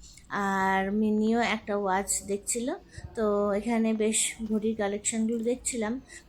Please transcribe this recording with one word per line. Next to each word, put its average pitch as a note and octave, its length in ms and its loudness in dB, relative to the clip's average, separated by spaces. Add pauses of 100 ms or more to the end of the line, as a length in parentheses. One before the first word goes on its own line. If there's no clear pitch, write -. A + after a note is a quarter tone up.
(300)
আর F#3+ 600 0
মিনিও G#3+ 480 2
একটা G#3+ 380 0
ওয়াচ G3 500 0
দেখছিল। A#3 460 -4 (420)
তো G#3 360 2
এখানে A3+ 420 2
বেশ G#3+ 400 2 (160)
ঘড়ির A3 260 2
কালেকশনগুলো A3 640 0
দেখছিলাম। A#3+ 600 -2 (280)